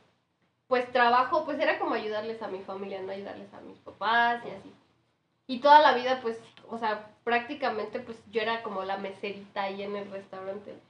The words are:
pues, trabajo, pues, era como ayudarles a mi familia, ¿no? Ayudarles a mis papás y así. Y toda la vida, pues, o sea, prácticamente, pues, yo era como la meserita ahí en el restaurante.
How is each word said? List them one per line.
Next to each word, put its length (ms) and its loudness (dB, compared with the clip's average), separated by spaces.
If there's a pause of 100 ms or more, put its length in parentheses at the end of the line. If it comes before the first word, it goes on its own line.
(680)
pues, 240 0
trabajo, 540 4
pues, 140 -4
era 200 2
como 160 0
ayudarles 460 -6
a 60 -6
mi 120 -8
familia, 420 -10
¿no? 100 -8
Ayudarles 420 -12
a 80 -18
mis 180 -20
papás 680 0
y 40 -10
así. 220 -14 (760)
Y 120 -6
toda 220 10
la 120 8
vida, 280 0
pues, 180 -4 (300)
o 80 -8
sea, 320 -4 (140)
prácticamente, 760 -2
pues, 220 -14 (100)
yo 100 0
era 220 -2
como 200 -6
la 140 -4
meserita 680 -8
ahí 200 -6
en 120 -6
el 160 -8
restaurante. 640 -12 (140)